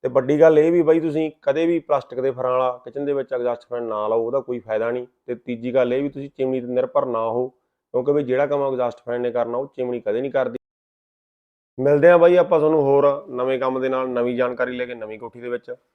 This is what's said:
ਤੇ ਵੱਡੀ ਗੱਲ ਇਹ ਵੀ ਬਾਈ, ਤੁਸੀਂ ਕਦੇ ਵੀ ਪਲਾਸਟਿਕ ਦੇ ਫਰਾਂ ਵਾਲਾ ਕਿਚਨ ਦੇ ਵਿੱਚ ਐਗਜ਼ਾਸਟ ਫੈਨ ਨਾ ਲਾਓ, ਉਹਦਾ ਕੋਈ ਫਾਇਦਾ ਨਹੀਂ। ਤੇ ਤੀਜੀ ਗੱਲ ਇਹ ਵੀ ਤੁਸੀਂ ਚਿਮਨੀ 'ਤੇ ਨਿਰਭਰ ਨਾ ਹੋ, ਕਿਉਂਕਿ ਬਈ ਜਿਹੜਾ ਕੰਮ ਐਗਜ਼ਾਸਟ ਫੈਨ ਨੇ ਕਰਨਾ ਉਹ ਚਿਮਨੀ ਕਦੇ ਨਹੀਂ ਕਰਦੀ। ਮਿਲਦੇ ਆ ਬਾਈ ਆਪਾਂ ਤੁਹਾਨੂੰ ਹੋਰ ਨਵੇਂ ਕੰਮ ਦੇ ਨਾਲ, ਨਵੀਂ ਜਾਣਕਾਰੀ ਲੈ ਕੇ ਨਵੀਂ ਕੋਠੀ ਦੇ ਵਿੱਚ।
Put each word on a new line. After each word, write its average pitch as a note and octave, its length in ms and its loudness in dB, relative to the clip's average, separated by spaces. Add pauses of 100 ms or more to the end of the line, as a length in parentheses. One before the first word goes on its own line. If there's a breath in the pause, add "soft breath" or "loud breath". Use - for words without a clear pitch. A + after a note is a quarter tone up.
ਤੇ C3+ 80 -4
ਵੱਡੀ C3+ 320 2
ਗੱਲ D#3+ 180 8
ਇਹ E3 120 4
ਵੀ F3 100 4
ਬਾਈ, D#3+ 180 4
ਤੁਸੀਂ D#3 320 -2 (100)
ਕਦੇ E3 240 0
ਵੀ E3+ 140 0
ਪਲਾਸਟਿਕ C3 420 -4
ਦੇ C3 100 0
ਫਰਾਂ B2+ 200 -4
ਵਾਲਾ B2+ 320 0
ਕਿਚਨ C#3 220 -8
ਦੇ C#3+ 80 -2
ਵਿੱਚ C3+ 200 -4
ਐਗਜ਼ਾਸਟ A#2+ 360 -4
ਫੈਨ A#2+ 140 -6
ਨਾ G#2+ 240 -4
ਲਾਓ, A2+ 180 0
ਉਹਦਾ C3 140 -2
ਕੋਈ B2 200 -6
ਫਾਇਦਾ A2 320 -4
ਨਹੀਂ। B2 160 -6 (180)
ਤੇ B2 100 -6
ਤੀਜੀ A#2+ 400 -8
ਗੱਲ B2 180 2
ਇਹ C3+ 100 -2
ਵੀ C#3+ 60 -4
ਤੁਸੀਂ C#3+ 200 -12
ਚਿਮਨੀ C3 320 -4
'ਤੇ B2 60 -12
ਨਿਰਭਰ B2+ 380 -2
ਨਾ A2+ 240 -2
ਹੋ, B2 200 -2
ਕਿਉਂਕਿ - 640 -6
ਬਈ D3 120 2
ਜਿਹੜਾ B2+ 220 0
ਕੰਮ C#3 220 -2
ਐਗਜ਼ਾਸਟ B2 380 -2
ਫੈਨ A#2+ 160 -4
ਨੇ B2 100 -2
ਕਰਨਾ A#2+ 260 -2
ਉਹ C3+ 100 -6
ਚਿਮਨੀ B2 320 -6
ਕਦੇ A2 220 -2
ਨਹੀਂ C3+ 100 -6
ਕਰਦੀ। B2+ 260 -2 (1200)
ਮਿਲਦੇ C#3+ 300 6
ਆ F3 80 8
ਬਾਈ F3 180 8
ਆਪਾਂ F3 240 4
ਤੁਹਾਨੂੰ D#3 220 2
ਹੋਰ C#3 480 2
ਨਵੇਂ B2+ 300 -2
ਕੰਮ C3 220 -2
ਦੇ C3 80 -2
ਨਾਲ, C3 200 -2
ਨਵੀਂ B2 280 -2
ਜਾਣਕਾਰੀ B2 400 -2
ਲੈ B2 80 -6
ਕੇ A#2+ 100 -12
ਨਵੀਂ A2 240 -12
ਕੋਠੀ A#2+ 220 -16
ਦੇ A#2+ 80 -10
ਵਿੱਚ। A#2+ 260 -8 (200)